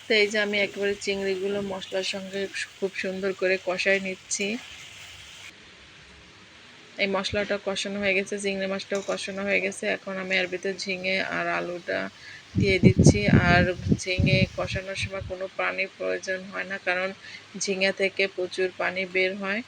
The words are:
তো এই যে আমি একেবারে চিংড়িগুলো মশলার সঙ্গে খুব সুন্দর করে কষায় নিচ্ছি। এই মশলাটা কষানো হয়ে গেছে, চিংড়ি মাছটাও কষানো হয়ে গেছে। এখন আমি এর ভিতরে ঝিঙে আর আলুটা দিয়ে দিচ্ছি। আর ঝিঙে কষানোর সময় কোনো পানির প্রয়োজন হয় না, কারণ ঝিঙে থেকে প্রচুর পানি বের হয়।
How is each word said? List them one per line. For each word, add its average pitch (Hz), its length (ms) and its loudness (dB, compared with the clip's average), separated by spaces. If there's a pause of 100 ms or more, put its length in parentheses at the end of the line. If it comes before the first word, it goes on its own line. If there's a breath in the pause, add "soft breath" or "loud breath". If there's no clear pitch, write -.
তো - 100 -2
এই 208 160 6
যে 220 100 0
আমি 208 200 0
একেবারে 202 420 0
চিংড়িগুলো 196 600 0
মশলার 190 500 -4
সঙ্গে 190 280 -6 (340)
খুব 190 220 -4
সুন্দর 190 380 -2
করে 185 220 2 (100)
কষায় 190 360 2
নিচ্ছি। 190 460 -4 (2500)
এই 202 100 2
মশলাটা 196 560 0
কষানো 196 360 -4
হয়ে 196 160 2
গেছে, 196 240 -2
চিংড়ি 196 280 -2
মাছটাও 196 400 -4
কষানো 190 360 -4
হয়ে 196 180 2
গেছে। 196 260 -4
এখন 196 300 -4
আমি 185 180 -4
এর 185 120 2
ভিতরে 185 300 -4
ঝিঙে 185 380 -4 (140)
আর 170 200 -2
আলুটা 175 500 -4 (560 loud breath)
দিয়ে 190 240 4
দিচ্ছি। - 400 8 (240)
আর 175 200 6 (340)
ঝিঙে 190 420 2 (140)
কষানোর 190 440 -6
সময় 190 300 -6
কোনো 185 180 -6 (100)
পানির 185 380 -2
প্রয়োজন 185 460 -4 (100)
হয় 185 200 -8
না, 196 140 -6
কারণ 185 260 -2 (480 loud breath)
ঝিঙে 190 340 0
থেকে 196 360 0
প্রচুর 185 400 -2 (100)
পানি 180 280 -2
বের 185 300 0
হয়। 202 320 -4